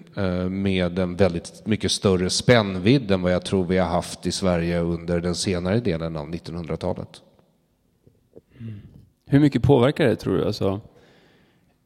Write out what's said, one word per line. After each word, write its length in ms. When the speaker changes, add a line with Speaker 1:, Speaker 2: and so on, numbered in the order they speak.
Speaker 1:
eh, 340
med 500
en 160
väldigt 500
mycket 260
större 380
spännvidd 800
än 100
vad 120
jag 120
tror 200
vi 120
har 100
haft 380
i 60
Sverige 480
under 400
den 160
senare 440
delen 360
av 140
nittonhundratalet. 920
Speaker 2:
Mm. 140
Hur 140
mycket 240
påverkar 420
det, 100
tror 220
du? 80
Alltså, 360